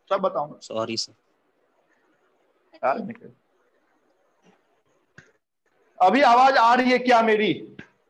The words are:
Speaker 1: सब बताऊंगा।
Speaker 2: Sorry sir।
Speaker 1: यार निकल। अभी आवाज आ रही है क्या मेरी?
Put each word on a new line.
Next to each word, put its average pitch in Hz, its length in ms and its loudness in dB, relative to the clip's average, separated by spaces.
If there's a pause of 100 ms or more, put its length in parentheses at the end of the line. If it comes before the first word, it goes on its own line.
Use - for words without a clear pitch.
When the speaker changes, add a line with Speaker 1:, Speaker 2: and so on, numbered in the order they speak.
(100)
Speaker 1:
सब 190 60 -2
बताऊंगा। 170 460 -6
Speaker 2:
Sorry 113 340 -8
sir। - 160 -10 (1600)
Speaker 1:
यार 135 220 -6
निकल। 113 320 -16 (2750)
अभी 208 200 4
आवाज 262 340 4
आ 233 180 4
रही 247 160 0
है 247 80 2
क्या 240 240 2
मेरी? 214 540 -4 (340)